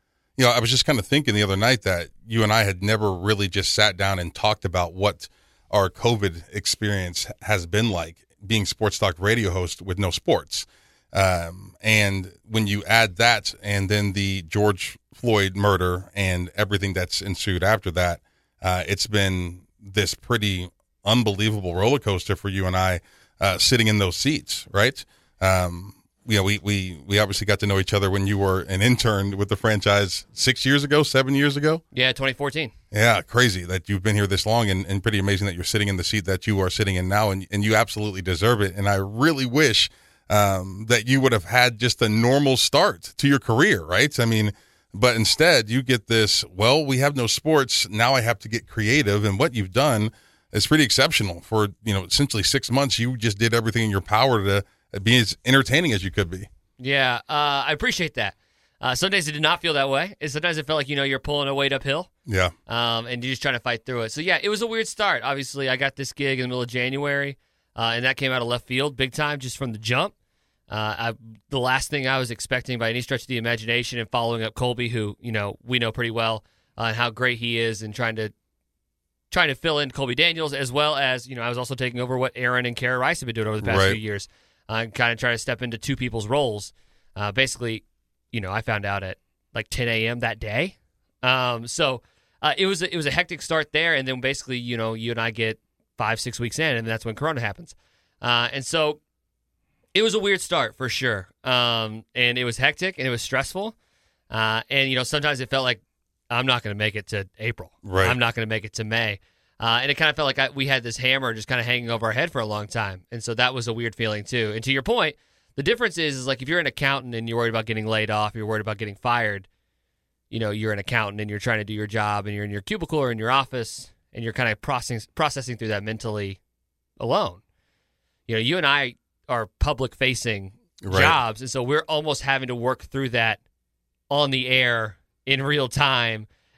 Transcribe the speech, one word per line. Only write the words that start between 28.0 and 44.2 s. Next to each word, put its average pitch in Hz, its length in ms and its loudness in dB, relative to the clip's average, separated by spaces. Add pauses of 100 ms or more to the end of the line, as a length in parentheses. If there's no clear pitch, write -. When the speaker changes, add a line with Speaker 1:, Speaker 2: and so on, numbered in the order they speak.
Speaker 1:
when 95 160 0
you 101 100 2
were 95 260 2
an 95 200 -2
intern 104 540 2
with 101 120 0
the 104 60 0
franchise 101 800 2
six - 340 0
years 143 160 4
ago, 147 220 4
seven 135 320 2
years 143 200 4
ago. 156 260 0 (100)
Speaker 2:
Yeah, 127 200 2
twenty 135 200 -2
fourteen. 139 400 -6 (180)
Speaker 1:
Yeah, 104 320 4
crazy 107 420 2
that 87 240 -6
you've 98 140 -2
been 104 140 2
here 101 100 4
this 95 180 0
long, 110 240 2
and, 95 180 0
and 95 180 -2
pretty 104 160 0
amazing 98 260 2
that 92 80 -4
you're 87 80 -8
sitting 104 240 0
in 95 120 0
the 87 40 -4
seat 104 220 -2
that 95 240 -2
you 104 100 2
are 95 120 2
sitting 98 260 0
in 90 120 -2
now, 104 220 2
and, 95 220 -4
and 101 120 0
you 107 120 4
absolutely 104 460 0
deserve 92 380 2
it. 95 140 0
And 101 140 -2
I 101 80 4
really 127 500 0
wish, 127 420 4 (400)
um, 98 600 0
that 117 180 4
you 131 140 4
would 131 120 6
have 139 120 2
had 123 340 4
just 117 240 0
a 113 60 4
normal 127 480 4
start - 600 2
to 139 100 4
your 139 100 6
career, 120 460 4
right? 101 340 2
I 123 60 4